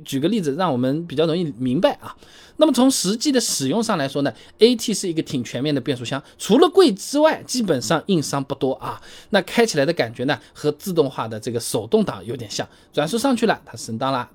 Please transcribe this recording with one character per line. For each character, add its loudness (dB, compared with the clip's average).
举 -4
个 0
例 0
子， -2
让 0
我 0
们 -2
比 -10
较 2
容 0
易 -2
明 0
白 4
啊。 -14
那 6
么 4
从 4
实 0
际 -2
的 4
使 -2
用 0
上 0
来 -2
说 -2
呢 0
，A 8
T -4
是 -4
一 -4
个 -2
挺 -4
全 -6
面 0
的 0
变 -4
速 -10
箱， -6
除 4
了 8
贵 6
之 -6
外， 2
基 -4
本 0
上 0
硬 2
伤 -4
不 -8
多 -2
啊。 -10
那 2
开 2
起 -2
来 4
的 0
感 -2
觉 -6
呢， 0
和 -2
自 -8
动 2
化 -6
的 -8
这 -6
个 -2
手 -4
动 2
挡 -6
有 -8
点 -12
像， -6
转 0
速 -2
上 2
去 0
了， 0
它 -18
升 -10
档 -2
了， -4